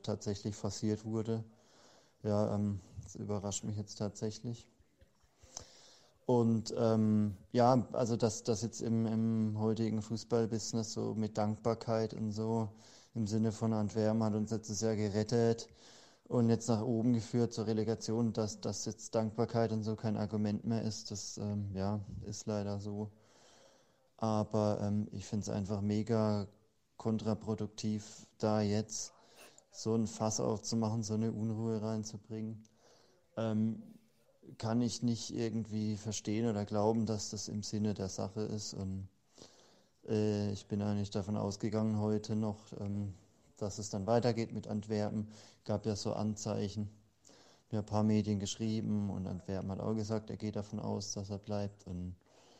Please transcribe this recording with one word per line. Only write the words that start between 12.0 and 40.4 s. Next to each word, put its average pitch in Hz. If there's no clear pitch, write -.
und 110
so 110
im 113
Sinne 110
von 110
Antwerpen 107
hat 107
uns 107
letztes 107
Jahr 110
gerettet 107
und 117
jetzt 117
nach 110
oben 120
geführt 117
zur 110
Relegation, 110
dass, 110
dass 107
jetzt -
Dankbarkeit 113
und 110
so 107
kein 107
Argument 107
mehr 113
ist, -
das, 101
ähm, 104
ja, 101
ist 101
leider 104
so. 104
Aber, 107
ähm, 104
ich 101
find's 104
einfach 104
mega 107
kontraproduktiv, 107
da 107
jetzt 107
so 110
ein 113
Fass 110
aufzumachen, 113
so 107
eine 110
Unruhe 110
reinzubringen. 110
Ähm, 110
kann 113
ich 117
nicht 120
irgendwie 107
verstehen 107
oder 104
glauben, 107
dass 104
das 104
im 104
Sinne 107
der 98
Sache 104
ist. 107
Und, 95
äh, 107